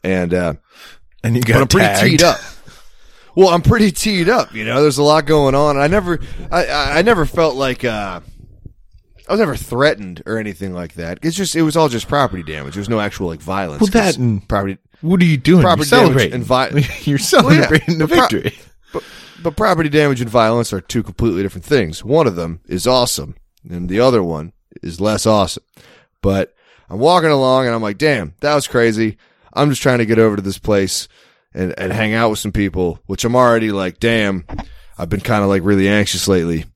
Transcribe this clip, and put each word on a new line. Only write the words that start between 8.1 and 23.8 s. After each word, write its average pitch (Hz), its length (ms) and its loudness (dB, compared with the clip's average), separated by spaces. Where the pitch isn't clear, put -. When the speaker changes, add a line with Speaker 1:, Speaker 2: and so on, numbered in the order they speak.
Speaker 1:
I - 40 -6
was 202 80 0
never 170 160 0
threatened 107 720 -2
or 110 100 -4
anything 98 340 -8
like 87 240 -12
that. 85 280 -10
It's 165 120 -2
just, 185 200 -4
it 165 80 2
was 151 120 0
all 160 140 2
just 117 180 -6
property 123 360 -2
damage. 73 320 -12
There 101 60 -8
was 98 80 -8
no 113 100 0
actual, 101 300 -6
like, 80 120 -10
violence. 90 400 -4
Speaker 2:
Well, 208 80 2
that 220 160 2
Speaker 1:
'Cause 175 120 -2
Speaker 2:
and 113 300 -2
Speaker 1:
property, 98 300 -4
Speaker 2:
what 175 180 0
are 180 60 4
you 156 120 2
doing? 165 260 4
Speaker 1:
property 160 260 2
Speaker 2:
You're 247 100 6
Speaker 1:
damage 165 140 4
Speaker 2:
celebrating. 113 220 2
Speaker 1:
and 120 80 -4
vi- 127 240 0
Speaker 2:
<laughs> - 380 -2
You're 143 120 0
Speaker 1:
Well, 254 220 4
yeah. 147 80 6
Speaker 2:
celebrating 156 360 0
the 156 100 0
Speaker 1:
But 339 120 2
pro- 247 80 4
Speaker 2:
victory. - 200 -6
Speaker 1:
but, - 100 -8
but 165 160 -6
property 170 320 2
damage 143 320 2
and 117 80 -4
violence 113 420 2
are 95 100 -4
two - 200 -4
completely 101 400 -2
different 95 240 -6
things. 98 380 0
One 139 240 2
of 95 80 -2
them 82 320 -6
is 90 180 -4
awesome, 120 480 0
and 87 220 -8